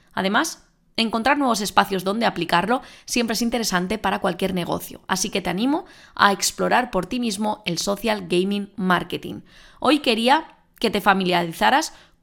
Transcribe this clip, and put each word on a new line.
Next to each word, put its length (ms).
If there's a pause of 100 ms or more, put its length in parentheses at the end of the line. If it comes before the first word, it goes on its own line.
(140)
Además, 540 (300)
encontrar 400
nuevos 240
espacios 420
donde 240
aplicarlo 560 (220)
siempre 280
es 80
interesante 560
para 220
cualquier 340
negocio, 540
así 220
que 120
te 80
animo 360 (280)
a 180
explorar 600
por 160
ti 120
mismo 460
el 140
social 500
gaming 480
marketing. 640 (380)
Hoy 200
quería 520 (280)
que 100
te 120
familiarizaras 920 (300)